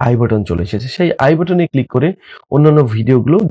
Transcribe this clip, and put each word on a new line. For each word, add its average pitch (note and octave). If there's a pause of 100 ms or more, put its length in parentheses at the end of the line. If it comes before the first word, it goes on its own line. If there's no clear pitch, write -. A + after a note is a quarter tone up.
আই A#2+
বাটন A2+
চলে F2
এসেছে, G#2+
সেই E3+
আই C#3
বাটনে F3
ক্লিক C3
করে C3 (420)
অন্যান্য D3+ (140)
ভিডিওগুলো B2+ (140)